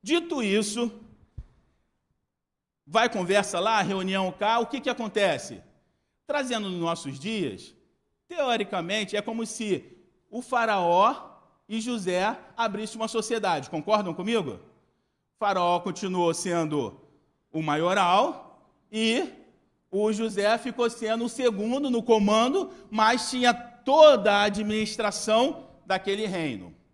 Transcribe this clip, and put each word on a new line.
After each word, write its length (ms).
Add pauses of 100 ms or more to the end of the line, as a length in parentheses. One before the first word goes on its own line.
Dito 400
isso, 500 (1900)
vai 220
conversa 500
lá, 220
reunião 500
cá, 280
o 80
que 160
que 80
acontece? 720 (640)
Trazendo 420
nos 100
nossos 400
dias, 560 (540)
teoricamente, 880
é 60
como 240
se 380 (440)
o 140
faraó 920 (320)
e 120
José 560 (200)
abrissem 400
uma 100
sociedade, 640
concordam 420
comigo? 420
O 840
faraó 400
continuou 560
sendo 680 (520)
o 100
maioral 1040 (220)
e 420 (560)
o 240
José 460
ficou 320
sendo 340
o 40
segundo 600
no 140
comando, 720 (180)
mas 400
tinha 240
toda 760
a 100
administração 1300 (180)
daquele 400
reino. 480 (200)